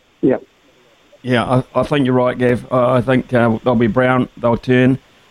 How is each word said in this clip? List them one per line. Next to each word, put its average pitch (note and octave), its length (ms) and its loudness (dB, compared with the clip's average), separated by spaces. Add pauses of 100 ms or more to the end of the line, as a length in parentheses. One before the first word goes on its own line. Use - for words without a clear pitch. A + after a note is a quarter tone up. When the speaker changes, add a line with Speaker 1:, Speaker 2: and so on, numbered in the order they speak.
(200)
Speaker 1:
Yeah. C3 160 2 (840)
Speaker 2:
Yeah, A#2+ 220 0 (300)
I, B2+ 60 0
I - 20 2
think C#3+ 240 -2
you're B2+ 80 0
right, B2 240 0
Gav. B2 340 -2
I, B2+ 260 2
I - 20 2
think, B2+ 340 -2
uh, A#2 300 2
they'll B2+ 100 2
be A#2 140 2
brown, B2+ 480 0
they'll A#2 200 -2
turn, B2+ 440 0 (300)